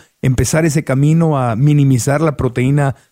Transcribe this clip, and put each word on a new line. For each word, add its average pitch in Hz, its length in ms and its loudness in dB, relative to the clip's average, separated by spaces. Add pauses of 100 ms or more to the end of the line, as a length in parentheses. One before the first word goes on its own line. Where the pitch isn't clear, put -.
(220)
empezar 131 440 0
ese 156 180 -2
camino 151 540 0
a 123 180 -2
minimizar 139 640 2
la 156 160 -2
proteína 131 600 -2 (140)